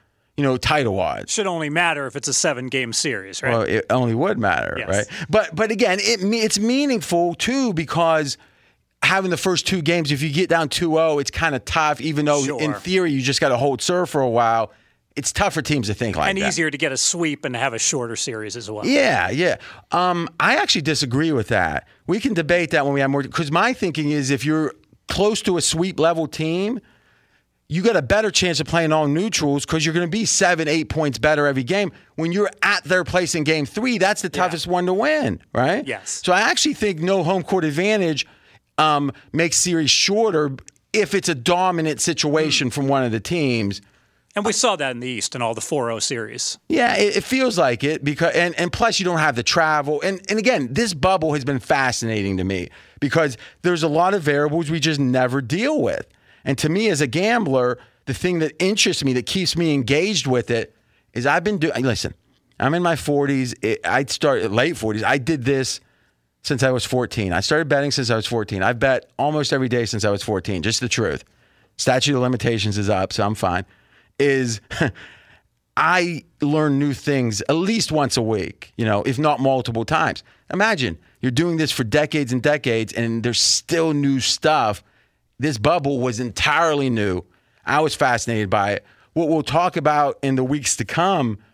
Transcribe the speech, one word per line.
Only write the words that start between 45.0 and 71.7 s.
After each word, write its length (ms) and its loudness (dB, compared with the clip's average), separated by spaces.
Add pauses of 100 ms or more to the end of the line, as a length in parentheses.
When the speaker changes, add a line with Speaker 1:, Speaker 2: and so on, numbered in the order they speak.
Speaker 2:
East 300 -6
in 60 -4
all 120 0
the 60 -8
four 320 -2
oh 80 -6
series. 580 -6 (100)
Speaker 1:
Yeah, 280 2
it, 220 2
it 40 0
feels 340 0
like 280 2
it 180 -2
because, 320 0
and, 240 2
and 140 -2
plus 260 0
you 60 -2
don't 160 0
have 160 2
the 80 -2
travel. 580 0
And, 260 -4
and 120 0
again, 320 0
this 200 0
bubble 420 2
has 100 -4
been 160 -2
fascinating 800 0
to 40 -2
me 260 -2 (300)
because 380 0 (260)
there's 220 0
a 40 2
lot 240 2
of 100 0
variables 500 0
we 80 -2
just 180 2
never 420 2
deal 400 0
with. 280 -2 (360)
And 140 0
to 100 0
me 200 2
as 120 2
a 60 2
gambler, 720 0 (280)
the 80 -4
thing 260 0
that 180 -2
interests 460 0
me, 80 2
that 140 0
keeps 300 -2
me 160 2
engaged 540 0
with 240 0
it, 240 -2 (380)
is 140 -4
I've 180 2
been 140 0
doing, 260 -2
listen, 280 -2 (460)
I'm 160 0
in 80 0
my 140 2
forties. 640 0
It, 220 -2
I 220 2
started, 440 0
late 260 2
forties. 280 -2
I 140 2
did 260 -2
this 340 0 (640)
since 200 -2
I 100 4
was 120 0
fourteen. 480 -2
I 80 2
started 300 0
betting 200 2
since 200 -2
I 60 2
was 100 -2
fourteen. 360 -2
I've 160 0
bet 400 0
almost 320 0
every 200 0
day 160 0
since 180 -4
I 60 2
was 120 -2
fourteen, 400 -2
just 180 -2
the 100 -4
truth. 340 -2 (540)